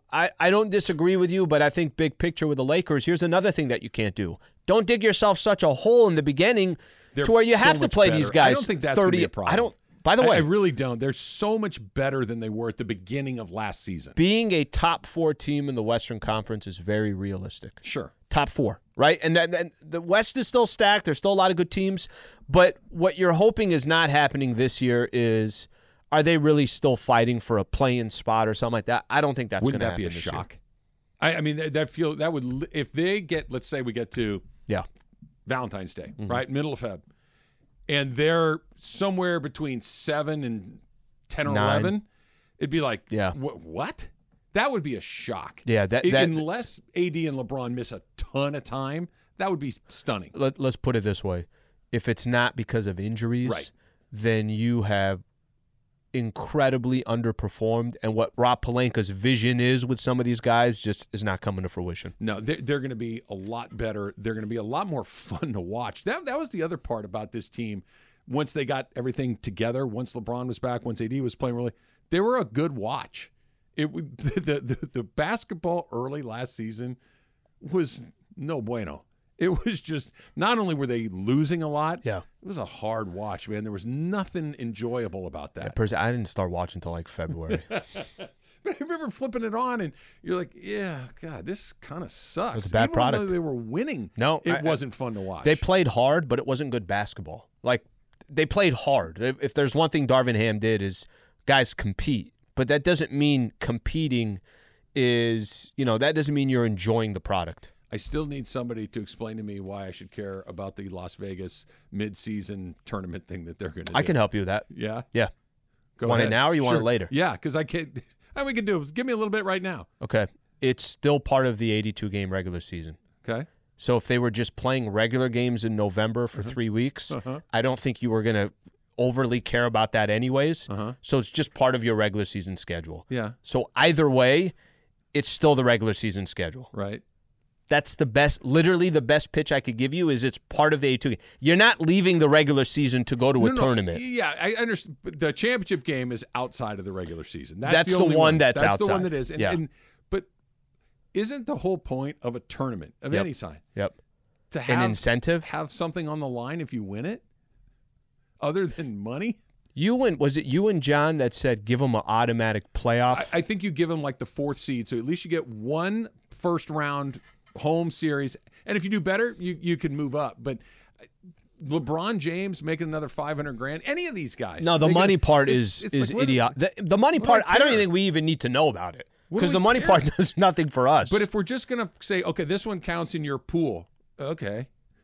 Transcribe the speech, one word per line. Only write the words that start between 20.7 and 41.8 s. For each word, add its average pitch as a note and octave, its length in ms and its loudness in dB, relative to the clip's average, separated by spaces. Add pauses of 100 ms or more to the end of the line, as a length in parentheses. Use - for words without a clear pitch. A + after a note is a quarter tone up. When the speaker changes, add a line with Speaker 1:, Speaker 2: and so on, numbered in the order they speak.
Speaker 1:
There's D3+ 120 0
still G3 160 2
a - 20 2
lot F#3+ 160 6
of E3 60 0
good E3+ 140 0
teams. F#3+ 360 -2 (400)
But F3+ 300 8 (120)
what E3+ 280 2
you're F3+ 160 4
hoping G#3 380 4
is C#3 140 2
not E3 240 4
happening C#3 440 4
this A#2+ 280 2
year A#2+ 300 2
is, A2 560 2 (460)
are D#3 100 6
they E3 140 6
really D3 280 6
still C3 300 2
fighting A#2 460 4
for A2+ 160 0
a G2 80 2
play-in B2 440 0
spot A2+ 380 0
or A2 60 0
something A#2 200 -2
like G#2+ 120 -2
that? A#2+ 240 -2
I C#3+ 100 2
don't C#3+ 160 2
think B2 140 -4
that's G2+ 160 -2
Speaker 2:
Wouldn't - 160 0
Speaker 1:
gonna A#2 100 -2
Speaker 2:
that F2 60 -6
be G2 80 -4
a - 0 -
Speaker 1:
happen E2+ 100 -6
this E2 100 -8
year. F2 80 -6
Speaker 2:
shock? F2 240 -10 (600)
I, D#3+ 160 2
I D#3 60 -4
mean, D3+ 160 -2
that, D#3 160 -6
that D3+ 160 0
feel D#3 260 -2
that D3+ 160 -2
would C#3 140 -4
li-, C3 260 -6
if D3 220 -6
they F3+ 260 0
get, D#3 320 -6
let's B2+ 160 -8
say C#3 140 -4
we A#2+ 100 -4
get A2+ 200 -6
to G#2+ 300 -2 (240)
Speaker 1:
Yeah. F#2+ 180 -2 (600)
Speaker 2:
Valentine's G2+ 480 -6
Day, - 240 -14
Speaker 1:
Mm-hmm. G#2 100 -8
Speaker 2:
right, B2+ 220 -2
middle C#3+ 220 -2
of C3 80 -8
Feb, G2 220 -8 (840)
and C#3 280 -2
they're D#3+ 460 2 (140)
somewhere F#3 640 -2
between C#3 420 -6
seven D3+ 640 -4
and A2 360 -8 (480)
ten D3 200 -4
or C#3+ 60 0
Speaker 1:
Nine. G#2 260 4
Speaker 2:
eleven, G3+ 240 -2 (540)